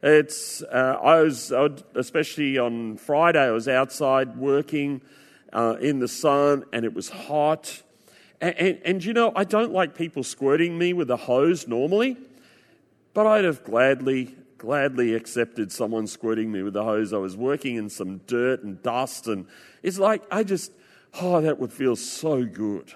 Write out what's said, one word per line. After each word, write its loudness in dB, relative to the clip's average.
It's, 2
uh, 0
I 8
was, 0
I 2
would, 0
especially -2
on -2
Friday, 2
I 4
was -2
outside 0
working, -2
uh, 0
in 0
the -2
sun, 2
and -2
it -4
was -8
hot. -4
And, -2
and, 0
and, -2
you -4
know, 2
I 0
don't 0
like 0
people -6
squirting 0
me 2
with -2
a 2
hose 2
normally, 0
but 2
I'd 4
have -2
gladly, 2
gladly 0
accepted -4
someone -4
squirting -4
me -4
with -6
a -2
hose. -2
I -2
was -6
working -4
in -6
some -10
dirt 0
and -10
dust, -4
and -6
it's -4
like, 2
I -2
just, -4
oh, 2
that 0
would -6
feel 0
so -2
good. -6